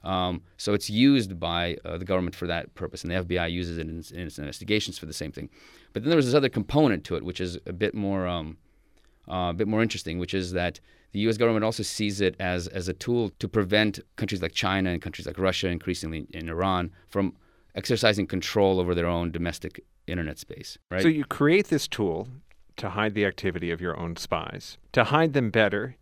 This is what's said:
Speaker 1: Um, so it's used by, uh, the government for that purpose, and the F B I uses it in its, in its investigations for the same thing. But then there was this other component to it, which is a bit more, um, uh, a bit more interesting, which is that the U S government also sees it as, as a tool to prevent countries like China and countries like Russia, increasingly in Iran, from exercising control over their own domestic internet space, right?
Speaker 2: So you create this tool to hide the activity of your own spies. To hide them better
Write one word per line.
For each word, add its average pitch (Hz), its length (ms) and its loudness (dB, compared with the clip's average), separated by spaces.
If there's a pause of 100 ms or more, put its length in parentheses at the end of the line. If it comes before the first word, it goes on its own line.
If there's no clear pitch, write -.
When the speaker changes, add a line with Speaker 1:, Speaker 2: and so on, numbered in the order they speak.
Speaker 1:
Um, 90 360 0 (140)
so - 180 -2
it's 101 160 -2
used 113 480 4
by, 85 460 -2
uh, 85 140 -6
the 90 80 -8
government 90 280 0
for 87 140 -6
that 82 280 -4
purpose, - 280 -8
and 87 80 -4
the 87 40 0
F 92 120 0
B 90 100 0
I 85 100 2
uses 85 300 -2
it 80 120 -6
in 82 100 -8
its, 78 120 -16
in 85 100 -10
its 76 180 -10
investigations 101 580 -2
for - 80 -12
the 76 60 -12
same 76 220 -8
thing. - 160 -10 (420)
But 107 120 -6
then 143 60 0
there 170 60 6
was 143 100 6
this 120 80 2
other 139 140 6
component 120 580 4
to 85 120 -2
it, - 80 -4
which 90 160 -6
is 87 240 -4
a 95 80 -8
bit 101 200 0
more, 98 320 -2
um, 80 300 -4 (760)
uh, 90 200 0
a 85 40 -2
bit 98 140 0
more 110 140 2
interesting, 90 360 -2
which 87 160 -4
is 90 200 -2
that 87 260 -2 (320)
the 101 80 -4
U 113 100 2
S 113 60 2
government 113 300 4
also 110 180 0
sees 101 380 -2
it 92 180 2
as, 90 280 -2
as 92 200 -6
a 90 60 -2
tool 120 460 0
to 101 100 -4
prevent 104 500 4 (160)
countries 98 260 -4
like 82 120 -4
China 95 380 0
and 87 100 -2
countries 90 260 -10
like - 100 -8
Russia, 92 300 0
increasingly 82 640 -4
in 85 180 -10
Iran, 87 420 0 (200)
from 98 260 -2 (400)
exercising 107 520 2
control 95 520 2
over 87 160 0
their 85 120 2
own 85 240 0
domestic 85 520 -4 (240)
internet 82 320 -6
space, - 380 -14 (120)
right? 92 120 -2
Speaker 2:
So 160 80 6
you 151 160 2
create 170 420 4
this 151 180 0
tool 98 440 -2 (480)
to 95 140 -6
hide 104 220 0
the 104 120 4
activity 87 460 -2
of 82 100 -4
your 85 180 -4
own 85 160 -4
spies. - 600 -6 (160)
To 123 100 6
hide 151 300 4
them 123 160 2
better 107 520 2